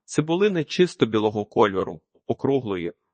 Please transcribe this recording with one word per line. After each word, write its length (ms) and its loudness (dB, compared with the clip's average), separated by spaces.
цибулини 600 0
чисто 420 0
білого 380 -2
кольору, 560 0
округлої, 640 -2